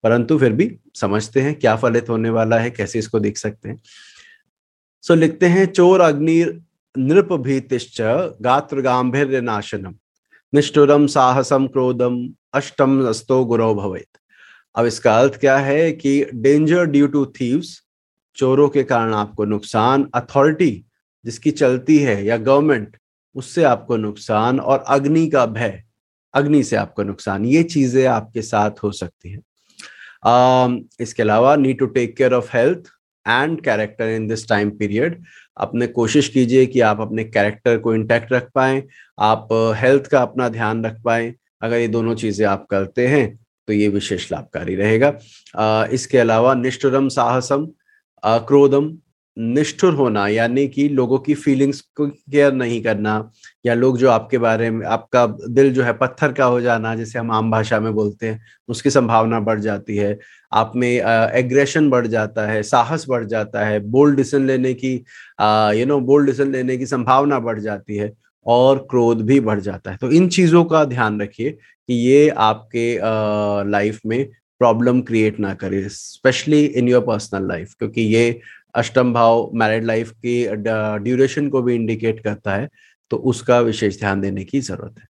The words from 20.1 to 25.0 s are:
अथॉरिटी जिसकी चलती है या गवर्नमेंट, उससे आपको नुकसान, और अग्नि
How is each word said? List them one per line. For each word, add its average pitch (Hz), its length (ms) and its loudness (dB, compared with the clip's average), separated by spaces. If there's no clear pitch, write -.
अथॉरिटी 139 720 0
जिसकी 117 260 -4
चलती 131 460 2
है 107 280 0
या 113 120 0
गवर्नमेंट, 135 600 0
उससे 147 280 -4
आपको 120 340 0
नुकसान, 110 600 -2
और 135 280 0
अग्नि 147 400 2